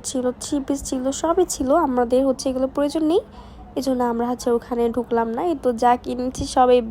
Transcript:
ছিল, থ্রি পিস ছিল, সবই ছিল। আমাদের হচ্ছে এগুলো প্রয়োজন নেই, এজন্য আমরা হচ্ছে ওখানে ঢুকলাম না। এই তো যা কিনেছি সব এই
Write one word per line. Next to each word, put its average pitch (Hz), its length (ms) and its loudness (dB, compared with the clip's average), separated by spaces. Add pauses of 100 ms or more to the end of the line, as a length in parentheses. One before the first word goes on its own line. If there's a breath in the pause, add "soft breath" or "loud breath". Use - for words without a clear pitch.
ছিল, 254 160 -2 (160)
থ্রি - 240 -4
পিস 277 140 -2 (100)
ছিল, 262 140 -4 (180)
সবই 339 240 2 (100)
ছিল। 262 140 -2 (180)
আমাদের 247 400 2
হচ্ছে 262 240 0
এগুলো 262 240 -2
প্রয়োজন 294 360 0
নেই, 392 100 2 (580 loud breath)
এজন্য 254 220 0 (120)
আমরা 233 180 -2
হচ্ছে 247 160 -6 (100)
ওখানে 233 260 -2 (120)
ঢুকলাম 233 400 0
না। 269 60 -4 (100)
এই 320 120 -2
তো 254 60 2 (120)
যা 240 100 6 (120)
কিনেছি 254 400 -6 (120)
সব 254 200 6
এই 247 160 6